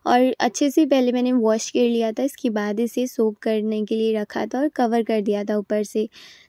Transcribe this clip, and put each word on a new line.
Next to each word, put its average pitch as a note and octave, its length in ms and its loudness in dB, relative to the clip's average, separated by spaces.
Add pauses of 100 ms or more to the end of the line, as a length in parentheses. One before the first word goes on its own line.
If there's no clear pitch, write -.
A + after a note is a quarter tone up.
और B3+ 340 4
अच्छे C4+ 300 0
से D#4+ 160 4
पहले B3+ 260 2
मैंने B3 200 0
वॉश A3 380 2
कर B3 100 0
लिया A#3 320 2
था। B3 100 -4
इसके C4+ 280 -2
बाद G#3 300 -2
इसे B3 260 -2
सोक A3 320 -2
करने G#3+ 460 -2
के G#3+ 100 -4
लिए A3 200 0
रखा G#3+ 320 -4
था B3+ 120 -6
और D4+ 100 0
कवर A#3 340 0
कर A3 180 0
दिया G3+ 240 -2
था G#3 120 -2
ऊपर G#3 280 -2
से। A3 240 -4 (400)